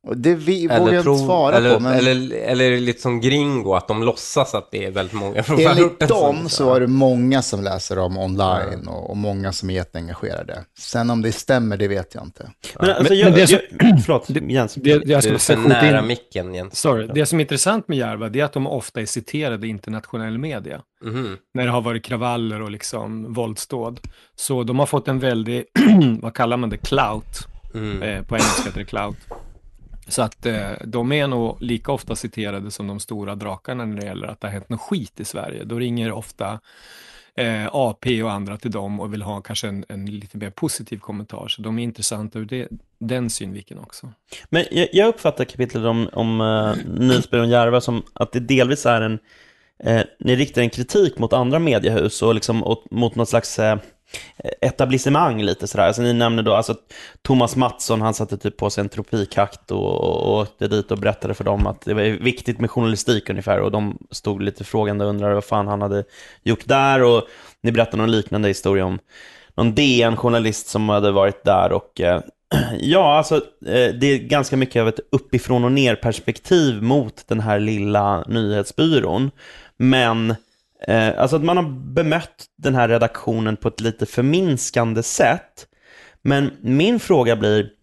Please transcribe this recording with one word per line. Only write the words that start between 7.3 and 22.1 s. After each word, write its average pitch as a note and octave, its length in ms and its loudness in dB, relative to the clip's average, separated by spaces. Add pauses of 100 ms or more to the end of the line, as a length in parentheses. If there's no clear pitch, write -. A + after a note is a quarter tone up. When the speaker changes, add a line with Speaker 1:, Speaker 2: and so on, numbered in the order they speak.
Speaker 1:
som G2+ 220 -4
läser F#2 320 -4
dem F#2 220 -2
online F#2 680 -2
Speaker 2:
Ja. E2+ 60 -12
Speaker 1:
och, E2+ 180 -10
och G2+ 80 -8
många G2 340 -4
som F#2+ 180 -6
är F#2 40 -4
jätteengagerade. F2 920 -8 (140)
Sen A#2 300 -2
om A#2 120 0
det A2 100 0
stämmer, A2+ 460 0
det G2+ 100 0
vet G2 280 -6
jag - 80 -12
inte. - 280 -18 (280)
Speaker 3:
Men, F#3 100 6
Speaker 4:
Ja. G3 60 2
Speaker 3:
alltså, C#3+ 180 4
Speaker 4:
Men, G3 60 6
Speaker 3:
jag, G#3 60 8
Speaker 4:
men F#3+ 80 10
det E3 60 8
Speaker 3:
jag, F3+ 100 8
Speaker 4:
som, G3 480 6
<clears throat> A2 80 4
Speaker 3:
förlåt, C3+ 220 2
Speaker 4:
det, C#3 120 -2 (140)
Speaker 3:
Jens. B2 220 0
Speaker 4:
det, C3+ 140 0
jag D3+ 120 6
Speaker 2:
Du C#3+ 200 4
Speaker 4:
skulle G#2+ 140 2
Speaker 2:
är - 40 0
för - 160 4
Speaker 4:
skjuta A2+ 80 -2
in - 0 - (300)
Speaker 2:
nära G#2+ 80 4
micken, G#2 540 -4
Jens. F#2 240 -10
Speaker 4:
Sorry. A2+ 340 0
Det D3+ 120 2
som D#3+ 140 0
är - 40 2
intressant F#3 440 -2
med D#3 100 -2
Järva, A2+ 320 -4
det A2+ 100 -2
är D3+ 60 2
att C#3+ 80 -8
de C#3 140 -2
ofta B2 340 -6
är G#2+ 40 -4
citerade A#2 640 -6
i - 20 -6
internationell A2 680 -10
media. G#2+ 440 -10 (220)
Speaker 2:
Mhm. A2 340 -8 (160)
Speaker 4:
När B2 120 -2
det B2 60 0
har B2 100 0
varit A#2 240 -6
kravaller A#2 560 -6